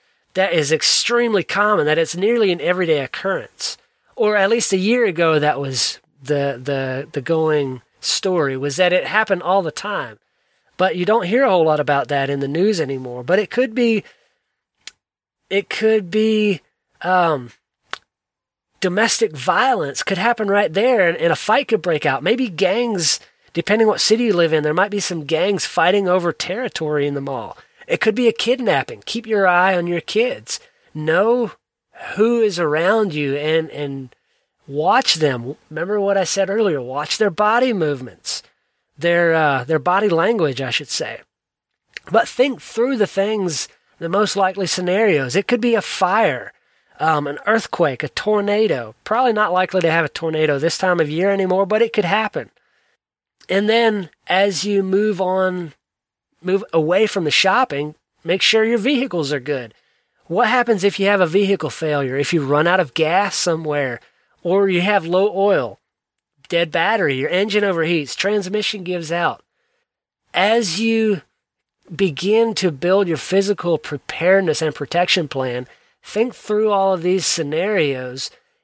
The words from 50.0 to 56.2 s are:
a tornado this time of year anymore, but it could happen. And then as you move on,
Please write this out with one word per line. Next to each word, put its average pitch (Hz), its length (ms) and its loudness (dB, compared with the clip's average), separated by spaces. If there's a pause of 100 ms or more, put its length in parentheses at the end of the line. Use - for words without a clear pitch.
a 143 40 -4
tornado 156 480 0
this 160 200 -2
time 180 220 2
of 151 100 2
year 170 200 0
anymore, 196 360 2
but 208 160 2
it 226 120 0
could 202 120 0
happen. 185 440 -2 (1000)
And 202 180 0
then 214 420 2 (180)
as 185 360 0
you 202 180 0
move 190 400 0
on, 185 520 -2 (680)